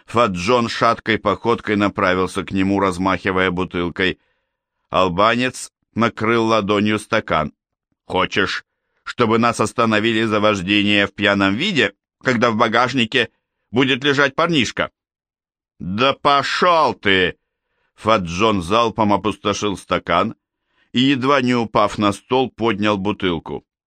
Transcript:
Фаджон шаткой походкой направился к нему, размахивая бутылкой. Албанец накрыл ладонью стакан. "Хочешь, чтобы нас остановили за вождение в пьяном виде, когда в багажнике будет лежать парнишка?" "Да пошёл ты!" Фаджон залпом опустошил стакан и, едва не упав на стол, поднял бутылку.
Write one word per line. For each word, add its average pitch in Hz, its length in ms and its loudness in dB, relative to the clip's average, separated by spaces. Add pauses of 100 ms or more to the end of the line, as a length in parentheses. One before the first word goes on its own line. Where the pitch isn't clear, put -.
Фаджон 113 640 0
шаткой 113 500 0
походкой 107 560 -2
направился 95 720 0
к - 80 -12
нему, 98 260 0
размахивая 92 720 0
бутылкой. 90 720 -4 (680)
Албанец 104 840 0 (220)
накрыл 113 520 0
ладонью 107 540 0
стакан. 82 520 -2 (540)
"Хочешь, 90 580 -2 (380)
чтобы 113 360 0
нас 117 200 0
остановили 113 640 0
за 107 160 0
вождение 101 720 2
в - 60 -14
пьяном 101 420 2
виде, 135 380 0 (280)
когда 120 300 2
в 104 40 -4
багажнике 120 760 0 (420)
будет 131 320 0
лежать 139 320 2
парнишка?" 156 560 0 (880)
"Да 110 320 -2
пошёл 143 840 0
ты!" 95 420 0 (600)
Фаджон 101 680 0
залпом 107 500 0
опустошил 101 640 -2
стакан 92 600 -2 (560)
и, 120 80 0
едва 135 400 2
не 123 140 0
упав 110 440 0
на 104 140 0
стол, 127 360 -2
поднял 107 480 -2
бутылку. 92 680 -4 (220)